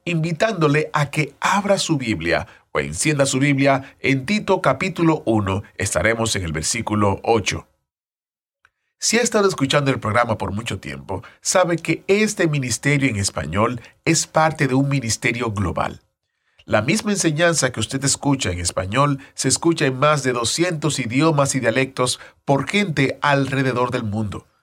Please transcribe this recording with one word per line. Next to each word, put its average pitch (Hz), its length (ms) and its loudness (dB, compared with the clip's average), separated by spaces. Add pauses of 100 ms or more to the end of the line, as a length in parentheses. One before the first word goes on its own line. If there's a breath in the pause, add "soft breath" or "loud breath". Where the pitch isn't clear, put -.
invitándole 160 880 0
a 147 180 0
que 151 300 -4
abra 196 380 0
su 160 180 -2
Biblia 85 500 -2 (260 loud breath)
o 76 80 -2
encienda 135 440 0
su 135 140 0
Biblia 135 640 2
en 135 260 -2
Tito 202 340 0
capítulo 160 640 0
uno. 101 380 0 (160 loud breath)
Estaremos 110 580 0
en 92 80 -4
el 80 80 -4
versículo 104 720 -2
ocho. 107 440 0 (1400)
Si - 160 2
ha 240 40 2
estado 220 260 2
escuchando 139 420 0
el 120 80 0
programa 110 380 0
por 95 160 -6
mucho 107 260 -6
tiempo, 69 460 -10 (160 loud breath)
sabe 175 380 2
que - 280 -4
este 202 420 2
ministerio 139 600 0
en 110 80 -2
español 101 640 -2 (240 loud breath)
es 165 220 0
parte 156 420 2
de 127 60 0
un 139 160 2
ministerio 120 600 -2
global. 95 500 -4 (640 soft breath)
La 107 160 2
misma 208 300 0
enseñanza 165 600 2
que - 80 -4
usted 135 240 -2
escucha 135 480 0
en 87 60 -6
español 110 600 0 (120)
se - 160 -2
escucha 160 380 2
en 131 120 0
más 147 240 4
de 127 100 2
doscientos 151 680 -2
idiomas 139 560 2
y 131 60 -2
dialectos 123 600 0 (240 loud breath)
por - 240 2
gente 151 540 0
alrededor 131 680 0
del 123 120 -2
mundo. 107 440 -6 (160)